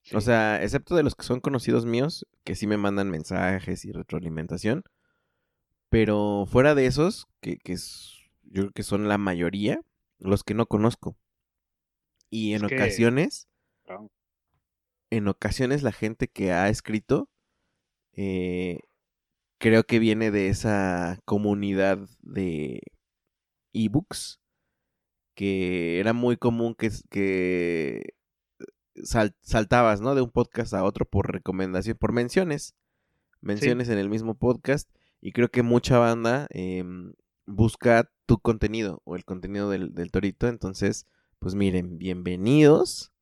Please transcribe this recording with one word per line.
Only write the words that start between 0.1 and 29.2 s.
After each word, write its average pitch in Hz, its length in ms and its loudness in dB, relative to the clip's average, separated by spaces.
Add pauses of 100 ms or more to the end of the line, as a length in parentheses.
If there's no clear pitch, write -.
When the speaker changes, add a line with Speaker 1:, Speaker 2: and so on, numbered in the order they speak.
Speaker 1:
O 202 80 0
Speaker 2:
sí. 104 60 -2
Speaker 1:
sea, 107 360 2
excepto 135 340 -2
de 160 80 4
los 120 100 0
que - 100 -18
son 123 160 -2
conocidos 123 460 0
míos, 123 400 -2 (180)
que - 100 -8
sí 104 120 -6
me 104 100 0
mandan 101 340 0
mensajes 92 760 -4
y 101 80 -12
retroalimentación, 87 880 -6 (1080)
pero 104 600 2
fuera 139 240 6
de 135 120 4
esos, 151 420 -2 (120)
que, - 180 -8
que 90 160 -10
es, - 440 -14 (260)
yo 95 180 -4
creo 101 100 -4
que 107 100 -8
son 104 260 -2
la 101 100 2
mayoría, 101 640 0 (380)
los 95 260 0
que 107 100 -4
no 113 120 0
conozco. 107 500 0 (1120)
Y 107 240 -2
en 104 100 -2
Speaker 2:
Es 101 40 0
que 135 80 -4
Speaker 1:
ocasiones, 117 720 0 (360)
Speaker 2:
Claro. 202 260 -18 (1000)
Speaker 1:
en 104 180 0
ocasiones 131 540 -2
la 117 100 0
gente 113 360 -4
que 95 240 -2
ha 92 160 2
escrito, 113 600 -2 (840)
eh, 90 640 -4 (800)
creo 113 260 6
que 117 140 2
viene 110 320 2
de 101 180 2
esa 95 760 0
comunidad 101 720 0 (220)
de 76 600 -6 (920)
ebooks, - 680 -2 (920)
que 90 640 -2
era 110 120 2
muy 120 240 0
común 117 380 0
que, 113 160 -2 (200)
que 90 1040 -2 (880)
sal-, 107 380 0